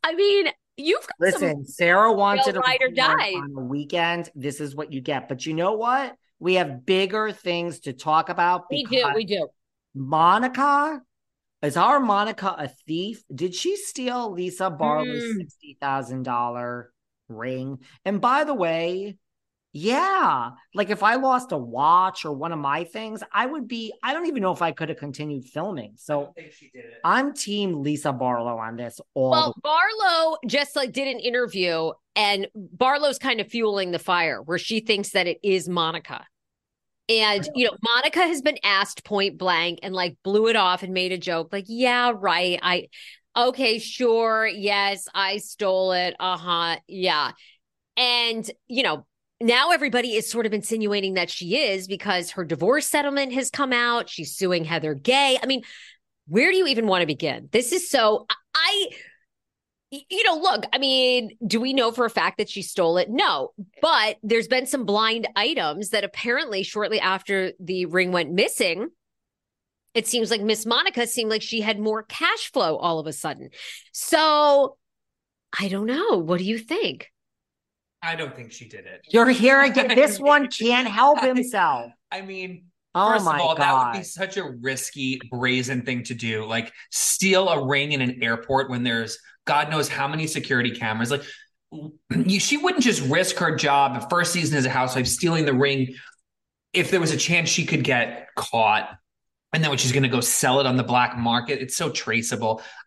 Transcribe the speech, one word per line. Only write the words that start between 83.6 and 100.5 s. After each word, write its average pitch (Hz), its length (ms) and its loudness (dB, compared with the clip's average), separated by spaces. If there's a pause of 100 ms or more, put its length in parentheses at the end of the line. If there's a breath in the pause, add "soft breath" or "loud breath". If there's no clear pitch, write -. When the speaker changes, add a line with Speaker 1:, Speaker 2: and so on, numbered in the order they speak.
Speaker 3:
would 127 200 4
be - 60 -4
Speaker 2:
God. 165 60 -12
Speaker 3:
such 190 320 -8
a 185 60 -4
risky, 131 760 -6 (120)
brazen 127 500 0
thing 123 220 -4
to 127 100 -8
do. 113 320 -4
Like, 117 260 -4 (200 loud breath)
steal 190 580 2
a 143 160 0
ring 143 280 0
in 135 80 0
an 123 220 -2
airport 127 460 0
when 123 140 -4
there's 117 340 -2 (280 soft breath)
God 151 260 0
knows 147 180 0
how 139 180 -4
many 156 200 -4
security 131 440 0
cameras. 113 380 -2
Like, 143 140 -2 (480 loud breath)
<clears throat> 156 400 -14
you, 185 280 2
she - 180 0
wouldn't 359 260 2
just 185 260 4
risk 180 280 2
her 160 180 0
job, 135 540 2
first 170 220 2
season 151 240 0
as 131 120 2
a - 20 0
housewife, 127 380 0
stealing 165 380 0
the 139 80 2
ring 131 420 2 (800 loud breath)
if 175 180 0
there 185 100 4
was 160 100 0
a 139 60 -2
chance 170 320 0
she - 160 0
could 139 180 -2
get 123 520 0
caught. 107 540 2 (600)
And 160 120 0
then 151 80 0
when 135 80 -2
she's 127 140 0
gonna 135 160 4
go 120 120 0
sell 135 380 2